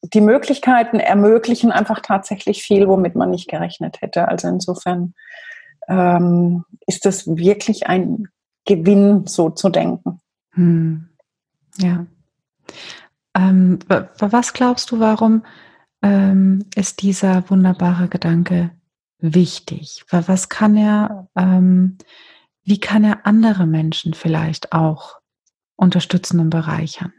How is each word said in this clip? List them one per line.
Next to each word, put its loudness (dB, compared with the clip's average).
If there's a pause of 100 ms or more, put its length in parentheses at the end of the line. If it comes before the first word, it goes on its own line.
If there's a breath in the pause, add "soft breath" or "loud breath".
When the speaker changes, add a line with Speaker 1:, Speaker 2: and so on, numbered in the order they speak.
Speaker 1:
die 2
Möglichkeiten 2
ermöglichen 2
einfach -2
tatsächlich -6
viel, 2
womit 2
man -2
nicht -6
gerechnet -10
hätte. -4
Also -6
insofern, -6 (760 loud breath)
ähm, 2 (220)
ist -4
das -2
wirklich -2
ein -2 (360)
Gewinn, 4
so -2
zu -2
denken. -4 (320)
Speaker 2:
Hm. 0 (720)
Ja. -2 (1300 loud breath)
Ähm, 4 (100)
wa-, 0 (100)
wa-, -2
was 0
glaubst -2
du, -2
warum, 2 (580 soft breath)
ähm, 2 (100)
ist -6
dieser 0
wunderbare 2
Gedanke -2 (480)
wichtig? -2
Wa-, 0
was -2
kann 2
er, 0
ähm, 2 (680 soft breath)
wie 0
kann 0
er 0
andere 2
Menschen -2
vielleicht -4
auch -2 (600)
unterstützen 0
und 0
bereichern? -6